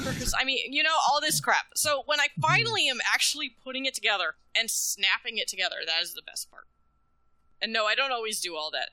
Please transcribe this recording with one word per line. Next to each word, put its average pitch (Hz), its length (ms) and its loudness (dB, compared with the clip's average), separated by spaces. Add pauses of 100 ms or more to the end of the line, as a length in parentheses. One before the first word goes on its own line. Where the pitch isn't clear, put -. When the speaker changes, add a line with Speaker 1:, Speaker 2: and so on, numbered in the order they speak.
Speaker 1:
hours. 254 360 -2
I 233 80 2
mean, 262 280 -2
you 294 100 0
know, 320 140 4 (120)
all 285 120 4
this 302 200 0
crap. 202 260 2 (100)
So 294 300 0
when 294 120 2
I 285 100 4
Speaker 2:
Mm-hmm. - 140 -6
Speaker 1:
finally 381 460 4
am 254 100 0 (160)
actually 285 360 0 (120)
putting 262 220 -6
it 269 100 -2
together 190 400 0 (220)
and 226 140 0
snapping 208 680 0
it 196 80 -2
together, 185 300 -4 (100)
that 165 160 0
is 170 120 -8
the - 80 -16
best - 280 -12
part. - 160 -20 (920)
And 214 120 -4
no, 220 140 2
I 214 80 2
don't 269 160 0
always 220 300 -4
do 175 160 -6
all 156 160 -6
that 135 200 -6